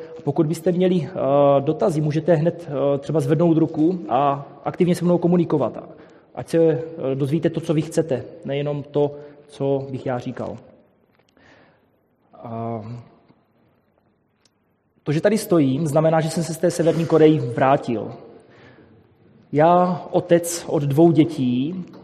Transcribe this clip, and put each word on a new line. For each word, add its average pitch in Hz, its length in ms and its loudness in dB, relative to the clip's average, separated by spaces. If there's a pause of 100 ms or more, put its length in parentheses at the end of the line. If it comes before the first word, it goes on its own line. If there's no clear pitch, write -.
(180)
A - 60 -20
pokud 151 220 0
byste 170 260 -2
měli, 180 360 0
eh, - 20 -12 (500)
dotazy, 156 400 -2
můžete 156 340 0
hned, 170 340 -2
eh, 143 300 0
třeba 147 220 -2
zvednout 156 360 2
ruku 160 520 0
a 139 380 0 (180)
aktivně 170 300 0
se 165 100 -6
mnou 175 140 2
komunikovat. 165 600 0 (560)
Ať - 140 -14
se, 165 100 0
eh, 160 560 0
dozvíte 151 360 -2
to, 160 100 -6
co 156 140 -4
vy 156 80 0
chcete, 151 420 -4 (200)
nejenom 147 380 -6
to, 147 320 -2 (320)
co 139 440 -4
bych 131 160 -10
já 127 120 -4
říkal. 113 380 -10 (1800)
A 113 480 -10 (2250)
to, 147 100 -4
že 156 80 0
tady 208 180 2
stojím, 151 480 2
znamená, 160 340 2
že 156 100 -2
jsem 175 140 -4
se 160 100 -8
z - 40 -14
té 175 120 0
Severní 165 360 0
Koreji 156 320 6
vrátil. 123 720 0 (1400)
Já, 175 580 4
otec 170 580 0
od 156 140 0
dvou 147 300 6
dětí, 143 720 0 (200)